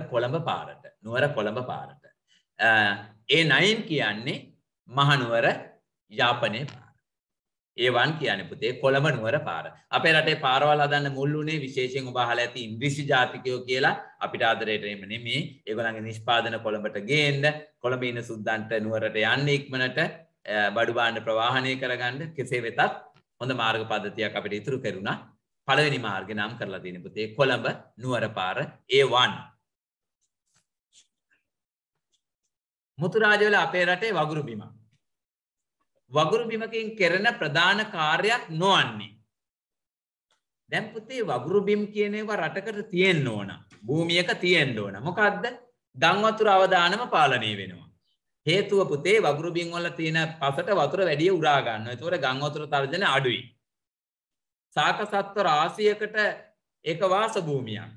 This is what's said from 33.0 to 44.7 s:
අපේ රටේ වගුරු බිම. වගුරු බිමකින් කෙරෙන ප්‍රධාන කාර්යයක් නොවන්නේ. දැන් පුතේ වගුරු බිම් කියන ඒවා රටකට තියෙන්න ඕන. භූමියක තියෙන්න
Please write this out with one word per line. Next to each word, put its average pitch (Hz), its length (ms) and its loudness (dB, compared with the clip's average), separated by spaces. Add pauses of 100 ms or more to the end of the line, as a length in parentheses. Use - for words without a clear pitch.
අපේ 175 280 2
රටේ 180 320 0
වගුරු 156 260 0
බිම. 110 200 -10 (1500)
වගුරු 196 340 2
බිමකින් 220 500 -6
කෙරෙන 185 360 2
ප්‍රධාන 175 540 2
කාර්යයක් 180 640 0
නොවන්නේ. 156 640 2 (1600)
දැන් 208 200 -4
පුතේ 226 300 -8
වගුරු 156 400 0
බිම් 208 240 0
කියන 208 280 -2
ඒවා 214 220 -4
රටකට 196 540 -6
තියෙන්න 175 380 4
ඕන. 101 220 -6 (280)
භූමියක 165 560 0
තියෙන්න 151 440 2